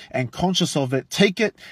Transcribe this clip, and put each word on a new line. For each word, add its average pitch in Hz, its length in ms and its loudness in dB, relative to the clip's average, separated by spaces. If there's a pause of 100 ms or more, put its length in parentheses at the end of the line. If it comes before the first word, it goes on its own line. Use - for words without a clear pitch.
(100)
and 127 200 -4
conscious 180 460 0
of 131 180 0
it. - 160 -4
Take 202 300 2
it 208 160 -2 (160)